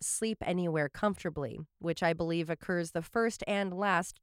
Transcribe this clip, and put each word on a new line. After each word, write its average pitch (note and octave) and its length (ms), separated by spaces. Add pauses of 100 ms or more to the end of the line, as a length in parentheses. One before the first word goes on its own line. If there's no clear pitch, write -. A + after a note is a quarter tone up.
sleep - 420
anywhere E3 440
comfortably, D3+ 720 (180)
which E3 240
I E3+ 100
believe E3 380
occurs E3+ 400
the E3 120
first A3+ 440
and G3+ 260
last F#3 500